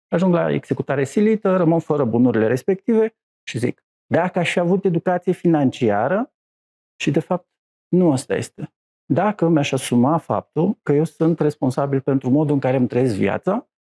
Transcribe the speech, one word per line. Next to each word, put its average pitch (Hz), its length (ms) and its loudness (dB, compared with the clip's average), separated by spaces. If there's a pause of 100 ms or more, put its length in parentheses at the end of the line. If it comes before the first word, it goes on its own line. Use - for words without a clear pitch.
ajung 180 260 0
la 165 180 0
executare 139 520 -4
silită, 208 520 0
rămân 165 220 2
fără 147 260 -2
bunurile 113 420 2
respective 220 680 0 (260)
și - 160 -10
zic, - 260 -4 (220)
"Dacă 175 320 -2
aș 170 140 0
fi - 60 -4
avut 180 260 0
educație 180 480 0
financiară", 143 1000 0 (680)
și - 100 -2
de 156 100 0
fapt - 280 -4 (400)
nu 175 240 2
asta 131 220 -4
este. - 380 -8 (400)
Dacă 175 360 0
mi-aș 147 240 0
asuma 127 460 0
faptul 156 640 -4
că 147 100 -2
eu 151 120 2
sunt 160 360 -2
responsabil 139 600 -2
pentru 131 300 -2
modul 147 240 2
în 139 60 0
care 131 160 0
îmi 123 120 0
trăiesc 123 260 0
viața, 104 540 -2 (280)